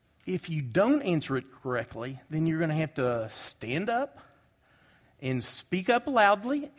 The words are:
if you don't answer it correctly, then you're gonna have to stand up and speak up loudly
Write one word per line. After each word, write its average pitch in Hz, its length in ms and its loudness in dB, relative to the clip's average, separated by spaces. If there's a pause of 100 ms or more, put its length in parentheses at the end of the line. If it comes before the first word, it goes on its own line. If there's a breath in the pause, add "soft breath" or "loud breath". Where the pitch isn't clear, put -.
(260)
if 175 240 -4
you 156 100 -2
don't 196 420 2
answer 151 360 0
it 127 80 -6 (160)
correctly, 123 680 -6
then 156 160 0
you're 160 160 2
gonna 160 140 0
have 156 200 0
to 120 360 0
stand 143 580 -6
up 247 300 -2 (1040 soft breath)
and 131 200 -2
speak - 460 -4
up 240 180 2
loudly 240 720 2